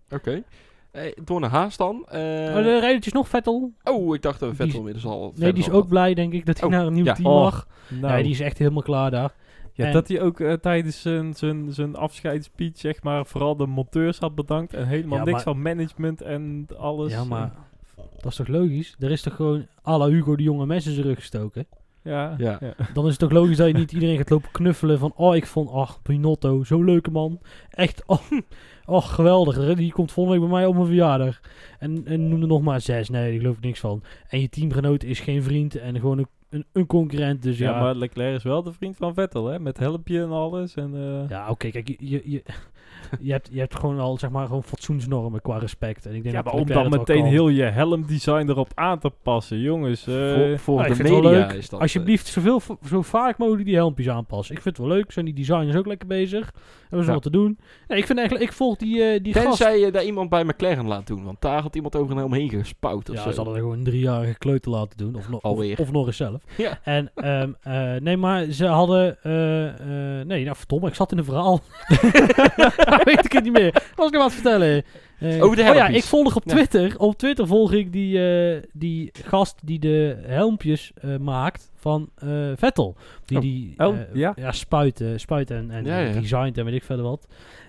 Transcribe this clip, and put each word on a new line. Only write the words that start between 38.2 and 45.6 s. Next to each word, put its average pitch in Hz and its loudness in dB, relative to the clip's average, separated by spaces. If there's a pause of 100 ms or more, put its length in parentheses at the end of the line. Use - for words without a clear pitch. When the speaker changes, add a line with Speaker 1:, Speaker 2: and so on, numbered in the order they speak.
Speaker 3:
is 127 -8
wel 143 -2
de 170 -12
vriend 190 -10
van 175 -6
Vettel, 180 -4
hè? 156 -6
Met 143 -8
helmpje 165 -2
en 165 -6
alles 170 -6
en, 143 -8
eh 139 -8
Speaker 2:
Ja, 101 -10
oké, 113 -6
kijk, 113 -10
je, 135 -8
je, 139 -6
je, 143 -8
<laughs> - -14
je 139 -2
hebt, 139 -4
je 131 -8
hebt 131 -6
gewoon 139 -4
al, 131 -4
zeg 131 -6
maar, 135 -6
gewoon 131 -4
fatsoensnormen 123 -6
qua - -6
respect. 110 -8